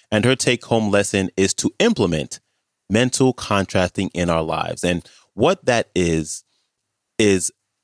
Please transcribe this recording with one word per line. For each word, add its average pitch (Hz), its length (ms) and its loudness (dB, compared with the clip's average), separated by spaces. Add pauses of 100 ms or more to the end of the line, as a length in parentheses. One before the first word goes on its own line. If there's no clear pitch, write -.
(120)
And 107 120 2
her 131 120 2
take-home 117 560 0
lesson 98 440 0
is 95 180 2
to - 260 -2
implement 95 580 0 (500)
mental 123 440 2
contrasting 95 840 -2
in 87 160 0
our 82 140 0
lives. 82 400 -6
And 87 200 -2 (280)
what 160 320 0
that 120 280 0
is, 82 520 -2 (720)
is 98 320 2 (340)